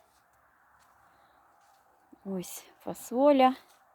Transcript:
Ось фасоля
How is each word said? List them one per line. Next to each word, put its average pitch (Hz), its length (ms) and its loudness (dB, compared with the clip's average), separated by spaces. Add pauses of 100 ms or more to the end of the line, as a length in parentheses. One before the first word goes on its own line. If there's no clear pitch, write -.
(2250)
Ось 190 400 -10 (140)
фасоля 262 760 2 (400)